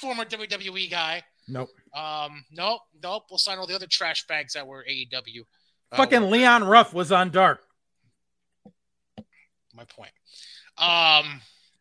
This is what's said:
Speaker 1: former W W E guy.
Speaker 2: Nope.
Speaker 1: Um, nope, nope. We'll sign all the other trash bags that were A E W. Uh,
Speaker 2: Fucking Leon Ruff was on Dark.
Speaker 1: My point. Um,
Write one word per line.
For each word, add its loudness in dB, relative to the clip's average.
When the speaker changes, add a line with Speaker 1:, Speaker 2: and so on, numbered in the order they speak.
Speaker 1:
former -8
W -12
W -8
E -6
guy. -6
Speaker 2:
Nope. -10
Speaker 1:
Um, -10
nope, -4
nope. -8
We'll -16
sign -4
all -10
the -8
other -10
trash -4
bags -6
that -10
were -18
A -6
E -10
W. -12
Uh, -10
Speaker 2:
Fucking 2
Leon 6
Ruff 6
was -2
on 4
Dark. 4
Speaker 1:
My -20
point. -20
Um, 2